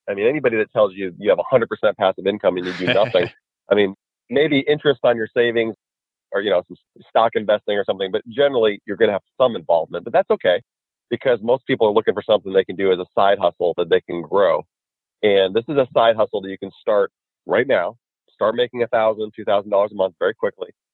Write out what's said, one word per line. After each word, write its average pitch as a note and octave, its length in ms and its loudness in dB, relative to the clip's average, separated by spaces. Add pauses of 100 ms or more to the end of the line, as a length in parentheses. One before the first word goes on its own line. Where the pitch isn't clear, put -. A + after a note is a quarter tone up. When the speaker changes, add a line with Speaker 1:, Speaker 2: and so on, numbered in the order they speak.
Speaker 1:
I G#2 60 -6
mean, G2+ 120 -2
anybody C3 300 0
that G#2+ 160 -2
tells G#2 220 2
you F#2+ 240 -8
you G2+ 120 0
have F2 80 4
a F2 100 -4
hundred A#2+ 200 2
percent G#2+ 300 -2
passive F#2+ 280 0
income G2 300 0
and F2+ 100 -4
you F#2 100 -4
do F2+ 160 -4
nothing, F#2 360 2 (220)
Speaker 2:
<laughs> - 200 -20
Speaker 1:
I G2+ 60 4
mean, G2 180 0 (340)
maybe C#3+ 320 0
interest D3 440 0
on A#2+ 120 2
your A2 160 -6
savings A#2 440 0 (560)
or, G2+ 80 -2
you G#2 100 -2
know, F2+ 160 2
some F2+ 100 -20 (220)
s-, - 100 -20
stock A#2 260 0
investing G#2 440 -2
or G2 60 -2
something, F#2+ 260 -4
but - 180 -4
generally A#2 580 0
you're G2+ 100 -8
gonna G#2+ 160 2
have F#2+ 100 -4 (180)
some B2 140 2
involvement. E2+ 480 -2
But A#2 100 -10
that's - 180 0
okay, A2+ 300 0 (500)
because A#2+ 320 0
most A#2+ 240 -2
people A#2 200 0
are G#2 60 2
looking G#2+ 220 0
for G2+ 100 -8
something F#2+ 280 -2
they F#2+ 120 4
can F#2 100 -10
do F#2+ 180 0
as F2 60 2
a F2+ 160 -8
side G2+ 240 2
hustle F2 380 0
that F2 120 -4
they F#2 120 2
can F2 220 -8
grow. F2 420 0 (580)
And G2 320 2
this A#2 140 -2
is D3+ 80 -4
a C3 180 2
side A2+ 220 4
hustle G#2+ 260 -2
that G2 80 -10
you F#2+ 80 -10
can G2 220 -12
start G2+ 320 0 (340)
right G#2+ 220 0
now, G#2+ 280 0 (340)
start G#2+ 260 -2
making B2 260 -2
a A2 60 -2
thousand, A2 480 0
two G#2+ 80 -14
thousand G#2 260 0
dollars G#2 220 2
a - 20 -20
month F#2+ 240 -2
very G2 160 0
quickly, F#2 360 -8 (240)